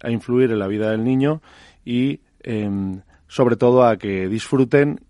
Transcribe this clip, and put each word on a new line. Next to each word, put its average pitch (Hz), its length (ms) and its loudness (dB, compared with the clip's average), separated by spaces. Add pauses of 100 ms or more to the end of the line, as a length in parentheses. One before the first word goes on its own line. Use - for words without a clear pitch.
a - 80 -6
influir 123 400 0
en 110 80 -2
la 98 80 -2
vida 107 240 -2
del 110 120 -2
niño 135 380 0 (420)
y, 127 380 -4 (200)
em, 98 600 -6 (260)
sobre 120 300 2
todo, 123 300 4
a 113 100 2
que 95 320 -4
disfruten 131 800 0